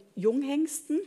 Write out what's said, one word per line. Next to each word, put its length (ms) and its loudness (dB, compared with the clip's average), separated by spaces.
Junghengsten. 920 0